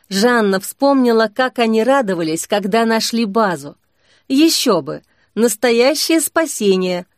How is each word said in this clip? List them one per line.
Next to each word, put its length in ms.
Жанна 520
вспомнила, 760
как 240
они 240
радовались, 640
когда 380
нашли 400
базу. 520
Ещё 540
бы, 200
настоящее 840
спасение, 840